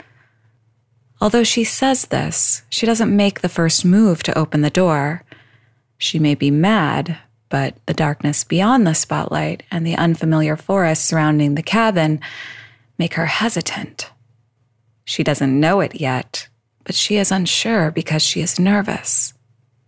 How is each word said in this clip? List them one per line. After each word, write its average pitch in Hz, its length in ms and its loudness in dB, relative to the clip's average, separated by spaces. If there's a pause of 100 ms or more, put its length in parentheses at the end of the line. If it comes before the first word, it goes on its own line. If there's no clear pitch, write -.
(1200)
Although 220 240 2
she 226 200 0
says 262 420 0
this, - 640 -2
she - 160 -4
doesn't 220 280 2
make 202 260 2
the 180 80 0
first 165 360 0
move 185 380 4
to - 160 -2
open 151 220 0
the 147 100 2
door. 160 540 0 (720)
She - 220 -2
may 147 160 2
be 143 160 2
mad, 160 680 0 (300)
but 139 260 -2 (120)
the - 80 -2
darkness 147 500 -2
beyond 208 420 2
the 160 80 2
spotlight 156 760 -4
and 165 120 -2
the 165 120 -2
unfamiliar 160 600 0
forest 175 480 0
surrounding 151 520 2
the 160 80 -4
cabin 160 560 0 (760)
make 170 180 -4
her 165 120 -2
hesitant. - 840 -6 (960)
She - 200 -4
doesn't 139 340 0
know 170 220 2
it - 200 -4
yet, 131 460 -6 (380)
but 180 100 -8
she - 220 -2
is 196 160 0
unsure 190 580 0
because 160 320 -2
she - 180 -2
is 170 200 -2
nervous, - 720 0 (560)